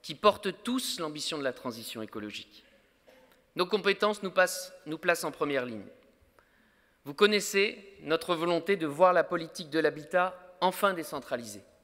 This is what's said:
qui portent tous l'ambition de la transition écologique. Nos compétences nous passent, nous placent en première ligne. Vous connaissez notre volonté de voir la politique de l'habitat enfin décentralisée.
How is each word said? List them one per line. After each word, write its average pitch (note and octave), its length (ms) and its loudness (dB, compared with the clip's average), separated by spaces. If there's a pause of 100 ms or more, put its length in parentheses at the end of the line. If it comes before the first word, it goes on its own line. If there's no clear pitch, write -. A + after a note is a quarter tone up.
qui - 140 -12
portent G3 480 2
tous B3 360 -4
l'ambition D3+ 380 -6
de C#3+ 80 -4
la B2+ 80 0
transition A2+ 480 -10
écologique. - 640 -12 (920)
Nos F3+ 100 0
compétences G3+ 560 0
nous F#3+ 80 -4
passent, - 420 2 (140)
nous D#3 100 -6
placent E3+ 280 0
en D#3 60 -2
première C#3 360 -2
ligne. G#2+ 180 -10 (1200)
Vous C#3+ 80 -10
connaissez G#3 880 2
notre D#3+ 340 0
volonté E3+ 420 2
de D#3+ 100 -2
voir E3 260 6
la F3 100 6
politique E3 460 -4
de D3 100 0
l'habitat D#3 840 0
enfin F#3 320 2
décentralisée. B2 680 -8 (220)